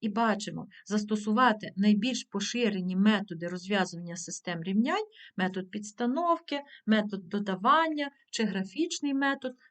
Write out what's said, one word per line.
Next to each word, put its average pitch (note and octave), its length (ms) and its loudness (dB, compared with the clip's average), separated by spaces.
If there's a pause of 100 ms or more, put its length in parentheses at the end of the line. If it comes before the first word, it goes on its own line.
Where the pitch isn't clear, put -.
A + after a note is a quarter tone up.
І A3 80 -2
бачимо: G3+ 580 -2 (180)
застосувати G#3+ 880 0
найбільш G#3 480 4
поширені G3 720 -2
методи F#3+ 520 2
розв'язування F3+ 680 -4
систем E3+ 480 -8
рівнянь, B3+ 420 2 (320)
метод F#3 340 -2
підстановки, C#4+ 880 -2 (260)
метод G#3 440 0
додавання C#4 840 2 (200)
чи A3+ 120 -2
графічний C4+ 680 -2
метод, C#4 380 0 (200)